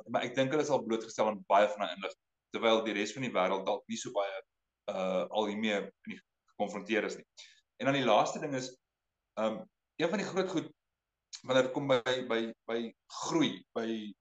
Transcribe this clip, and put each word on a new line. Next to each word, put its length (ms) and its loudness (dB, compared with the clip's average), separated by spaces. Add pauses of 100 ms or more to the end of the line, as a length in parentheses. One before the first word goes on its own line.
(120)
maar 160 0
ek 80 -10
dink 180 2
hulle 140 2
sal 160 2
blootgestel 480 0
aan 180 -8
baie 220 8
van 120 -4
daai 120 -4
inligting, 280 -10 (300)
terwyl 320 4
die 100 -2
res 200 -2
van 100 -6
die 80 -6
wêreld 320 2
dalk 240 -2
nie 100 -4
so 140 -8
baie, 280 -2 (500)
eh, 340 0
al 240 0
hiermee 300 0
in 320 -10
die 60 -12 (340)
gekonfronteer 560 -2
is 100 -6
nie. 80 -20 (540)
En 100 2
dan 80 2
die 80 0
laaste 340 4
ding 140 -6
is, 160 -6 (680)
ehm, 180 0 (400)
een 140 0
van 100 -2
die 60 -6
groot 240 0
goed 180 -2 (720)
wanneer 240 4
dit 80 -6
kom 160 0
by, 100 6 (300)
by, 100 2 (300)
by 80 -2 (480)
groei, 240 4 (260)
by 120 0 (320)